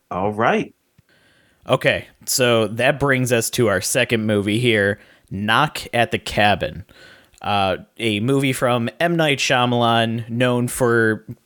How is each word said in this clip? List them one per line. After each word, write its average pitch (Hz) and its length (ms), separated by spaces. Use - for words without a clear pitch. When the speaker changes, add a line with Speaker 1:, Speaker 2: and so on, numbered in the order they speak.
Speaker 1:
all 95 220
right. 143 400
Speaker 2:
Okay, 123 400
so 117 420
that 123 320
brings 127 320
us 117 200
to 120 160
our 95 140
second 117 440
movie 104 340
here, 107 400
Knock 113 520
at 117 180
the 110 80
Cabin. 98 640
Uh, 98 360
a 107 220
movie 135 320
from 120 380
M. 170 160
Night 151 220
Shyamalan, 117 920
known 123 380
for 117 580